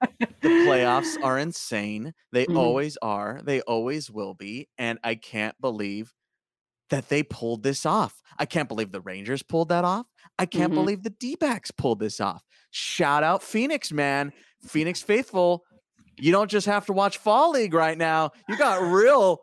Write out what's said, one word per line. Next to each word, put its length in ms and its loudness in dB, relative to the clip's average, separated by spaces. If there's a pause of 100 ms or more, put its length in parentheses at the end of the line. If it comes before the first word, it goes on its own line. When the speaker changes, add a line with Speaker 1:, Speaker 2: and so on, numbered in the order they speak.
(420)
Speaker 1:
The 80 2
playoffs 720 2
are 160 0
insane. 760 -6 (180)
They 140 2
Speaker 2:
Mm-hmm. 140 0
Speaker 1:
always 420 0
are. 420 -4
They 200 -2
always 480 -4
will 240 -8
be. 420 -14
And 260 -4
I 120 -2
can't 460 -6
believe 520 -6 (800)
that 180 -4
they 140 0
pulled 400 -6
this 240 -2
off. 360 -2 (160)
I 60 -2
can't 240 -4
believe 240 -6
the 80 -10
Rangers 420 -8
pulled 280 -2
that 140 2
off. 220 -2 (320)
I 60 0
can't 280 0
Speaker 2:
Mm-hmm. 100 2
Speaker 1:
believe 200 -2
the 80 -6
D-backs 600 -4
pulled 280 -2
this 220 -6
off. 240 -4 (260)
Shout 540 0
out 180 2
Phoenix, 480 -4
man. 420 -2 (340)
Phoenix 340 -2
faithful, 640 2 (540)
you 140 4
don't 180 2
just 160 0
have 200 0
to 60 -4
watch 260 2
Fall 340 4
League 220 0
right 240 2
now. 340 2 (160)
You 80 -4
got 260 2
Speaker 2:
<laughs> 100 0
Speaker 1:
real 500 6